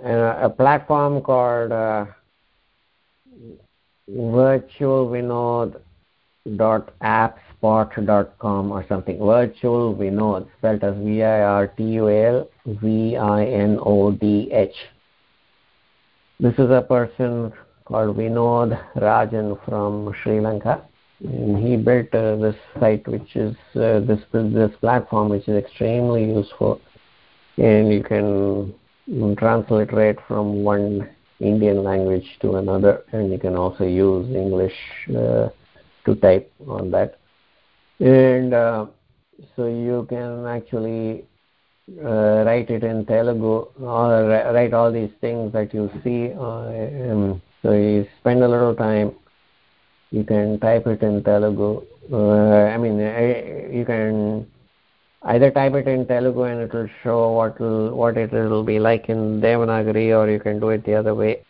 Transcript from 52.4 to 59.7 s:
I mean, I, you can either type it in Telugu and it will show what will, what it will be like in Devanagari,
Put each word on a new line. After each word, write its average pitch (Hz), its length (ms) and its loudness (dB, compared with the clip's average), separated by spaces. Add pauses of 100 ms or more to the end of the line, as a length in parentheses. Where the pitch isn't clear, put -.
I 113 60 -4
mean, 110 240 -2
I, 117 720 -2
you 120 120 -4
can 107 640 -2 (760)
either 123 260 4
type 135 240 2
it 135 140 0
in 127 180 0
Telugu 123 380 0
and 120 180 -4
it 113 100 -6
will 113 180 -6 (120)
show 117 300 2
what 113 280 0
will, 110 360 -2
what 117 220 0
it 113 140 -2
will 110 320 0
be 110 140 0
like 110 320 2
in 107 320 -2
Devanagari, 113 720 2